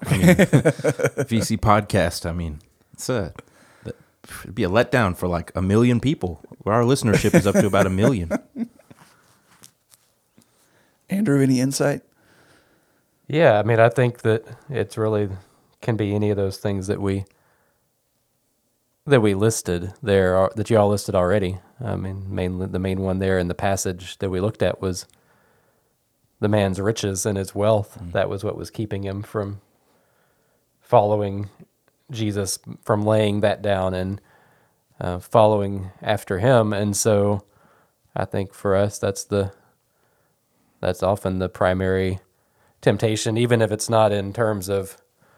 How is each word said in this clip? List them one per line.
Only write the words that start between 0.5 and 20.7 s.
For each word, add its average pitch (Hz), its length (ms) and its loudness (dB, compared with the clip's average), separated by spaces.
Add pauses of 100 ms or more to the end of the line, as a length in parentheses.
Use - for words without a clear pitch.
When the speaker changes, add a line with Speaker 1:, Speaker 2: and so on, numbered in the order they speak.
Speaker 1:
V 113 140 0
C 110 160 -2
podcast, 104 720 0
I - 20 -4
mean, 82 280 -8 (340)
it's - 160 -10
a, 104 240 -4 (520)
it'd - 720 -16
be 113 80 -2
a 87 60 0
letdown 107 480 2
for, 90 100 -4
like, 85 260 -4
a 92 80 -2
million 113 380 4
people. 90 420 -4 (240)
Our 113 180 2
listenership 113 500 2
is 123 120 4
up 98 100 2
to 269 120 4
about 98 180 2
a 92 40 0
million. 92 420 0 (240)
Speaker 2:
<laughs> 233 140 -8 (2500)
Andrew, 185 320 2
any 131 180 4
insight? 139 420 -2 (1300)
Speaker 3:
Yeah, 135 320 4
I 107 40 0
mean, 113 160 2
I 113 100 8
think 123 320 0
that 110 240 2 (240)
it's 110 280 -6
really 107 320 0 (520)
can 113 160 -2
be 104 180 0
any 104 160 0
of 101 60 0
those 98 200 -4
things 98 300 -4
that 98 140 -4
we, 98 240 -2 (1800)
that 139 160 6
we 104 120 4
listed 92 680 0
there, 95 340 4
are, 95 200 2
that 107 140 -4
you 113 80 4